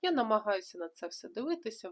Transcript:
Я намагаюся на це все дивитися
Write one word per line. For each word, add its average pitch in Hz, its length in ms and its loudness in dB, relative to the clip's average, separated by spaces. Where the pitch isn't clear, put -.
Я 359 100 4
намагаюся 214 680 2
на 170 100 -4
це - 180 -10
все 170 220 -10
дивитися 233 640 -4